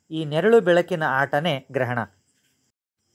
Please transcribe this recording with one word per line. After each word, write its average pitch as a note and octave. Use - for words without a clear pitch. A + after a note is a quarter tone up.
ಈ D#3+
ನೆರಳು F3+
ಬೆಳಕಿನ F3
ಆಟನೇ C#3+
ಗ್ರಹಣ. B2